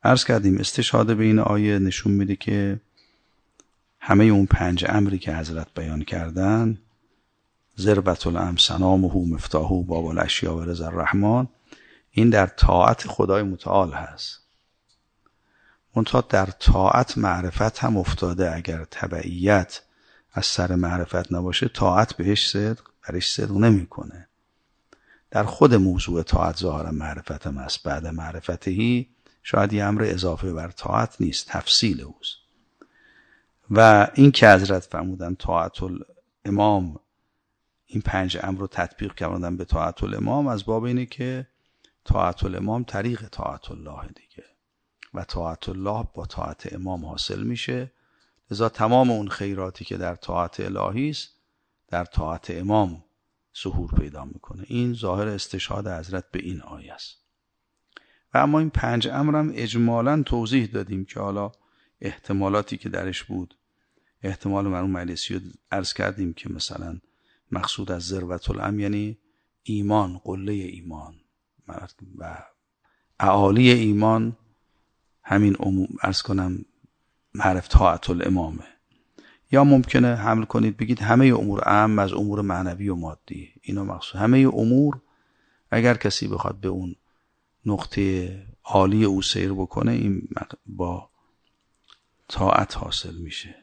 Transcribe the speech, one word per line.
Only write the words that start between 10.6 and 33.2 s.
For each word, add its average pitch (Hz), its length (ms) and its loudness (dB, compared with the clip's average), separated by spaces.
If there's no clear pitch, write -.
رضا 85 260 -6
الرحمن، 101 600 0
این 113 180 4
در 101 180 6
طاعت 92 600 4
خدای 98 360 2
متعال 92 500 0
هست. - 460 -12
منتها 117 260 2
در 95 240 2
طاعت 95 720 4
معرفت 92 600 -2
هم 113 180 0
افتاده. 90 580 -2
اگر 82 360 -8
تبعیت 87 920 0
از - 120 -2
سر 90 300 0
معرفت 87 560 -2
نباشه، 90 360 -2
طاعت 98 500 2
بهش 98 320 0
صدق، 107 340 -4
برش - 260 -4
صدق 104 180 -4
نمی‌کنه. 98 760 2
در 104 120 0
خود 123 300 4
موضوع 92 500 2
طاعت 85 340 0
ظاهرا 80 340 -4
معرفت 76 560 -8
هم 69 100 -8
هست. 69 260 -10
بعد 78 240 -6
معرفتهی 90 1000 -4
شاید 104 300 0
یه 104 100 0
امر 104 220 0
اضافه 90 480 -4
بر 82 180 -8
طاعت - 500 -2
نیست، - 260 -4
تفصیل - 540 0
اوست. - 340 -14